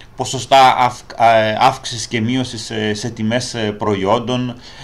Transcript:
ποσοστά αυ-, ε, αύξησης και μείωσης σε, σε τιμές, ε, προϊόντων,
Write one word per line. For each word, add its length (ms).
ποσοστά 600
αυ-, 440
ε, 400
αύξησης 460
και 140
μείωσης 440
σε, 300
σε 160
τιμές, 440
ε, 180
προϊόντων, 840